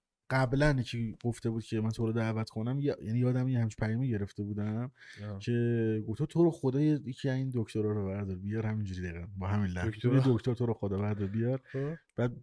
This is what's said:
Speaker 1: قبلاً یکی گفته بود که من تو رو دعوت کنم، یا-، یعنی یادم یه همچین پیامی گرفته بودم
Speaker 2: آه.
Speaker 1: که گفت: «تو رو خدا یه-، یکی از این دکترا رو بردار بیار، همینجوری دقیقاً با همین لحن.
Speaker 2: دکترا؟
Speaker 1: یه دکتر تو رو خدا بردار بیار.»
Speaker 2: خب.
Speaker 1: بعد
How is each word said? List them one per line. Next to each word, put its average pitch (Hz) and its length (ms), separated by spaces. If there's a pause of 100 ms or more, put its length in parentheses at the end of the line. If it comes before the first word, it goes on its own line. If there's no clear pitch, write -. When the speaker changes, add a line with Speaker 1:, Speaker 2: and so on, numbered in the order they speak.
(300)
Speaker 1:
قبلاً 135 480
یکی 117 460
گفته 117 260
بود 113 140
که 110 160
من 110 100
تو 113 160
رو 110 60
دعوت 113 380
کنم، 120 300
یا-، 139 220
یعنی 113 160
یادم 127 300
یه 127 100
همچین 113 280
پیامی 120 240
گرفته 101 320
بودم 107 500 (380)
Speaker 2:
آه. 98 80
Speaker 1:
که 117 680
گفت: 110 140
«تو 170 220
رو 170 60
خدا 139 300
یه-، 151 240
یکی 131 240
از 131 80
این 131 180
دکترا 107 380
رو 104 140
بردار 95 300
بیار، 104 300
همینجوری 95 420
دقیقاً 87 180 (120)
با 92 80
همین 101 240
لحن. 90 180
Speaker 2:
دکترا؟ 120 260
Speaker 1:
یه 135 120
دکتر 120 280
تو 120 120
رو 113 80
خدا 98 240
بردار 104 300
بیار.» 117 360
Speaker 2:
خب. 143 300 (220)
Speaker 1:
بعد 120 160 (100)